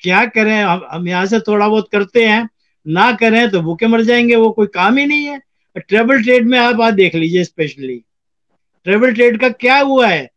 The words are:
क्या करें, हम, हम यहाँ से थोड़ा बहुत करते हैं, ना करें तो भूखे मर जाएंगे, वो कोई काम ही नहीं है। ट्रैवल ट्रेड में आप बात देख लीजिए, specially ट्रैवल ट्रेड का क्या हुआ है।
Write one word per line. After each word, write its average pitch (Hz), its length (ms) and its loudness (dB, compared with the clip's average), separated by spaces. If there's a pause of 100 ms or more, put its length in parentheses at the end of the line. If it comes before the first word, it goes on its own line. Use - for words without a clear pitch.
क्या 185 260 0
करें, 214 360 -2
हम, 180 280 -2
हम 170 180 -10
यहाँ 180 180 -4
से 220 140 0
थोड़ा 208 280 0
बहुत 214 240 -2
करते 214 340 0
हैं, 220 220 0 (400)
ना 190 240 2
करें 226 380 2
तो 190 100 -2
भूखे 165 260 -4
मर 226 160 2
जाएंगे, 240 340 2
वो 226 140 4
कोई 214 160 -2
काम 196 300 0
ही 285 100 0
नहीं 294 180 -2
है। 285 180 -12 (340)
ट्रैवल 226 460 0
ट्रेड 247 240 2
में 254 120 2
आप 240 160 2
बात 226 200 0
देख 190 200 2
लीजिए, 170 300 -2
specially 139 540 -8 (840)
ट्रैवल 220 300 0
ट्रेड 233 260 2
का 254 80 2
क्या 247 320 0
हुआ 269 280 2
है। 151 280 -4